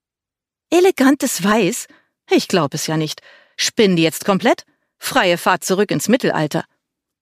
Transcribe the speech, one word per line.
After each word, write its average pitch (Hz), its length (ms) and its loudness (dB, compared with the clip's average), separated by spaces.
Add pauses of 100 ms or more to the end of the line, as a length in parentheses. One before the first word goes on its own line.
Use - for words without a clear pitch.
(720)
Elegantes 294 720 2
Weiß? 208 460 0 (420)
Ich 370 180 0
glaub 160 240 0
es - 140 -8
ja 160 100 -4
nicht. 156 240 -6 (360)
Spinnen 190 400 0
die 165 80 2
jetzt - 200 -2
komplett? 202 400 0 (340)
Freie 185 400 0
Fahrt 185 260 -2
zurück 190 260 0
ins 160 180 -4
Mittelalter. 165 560 0 (580)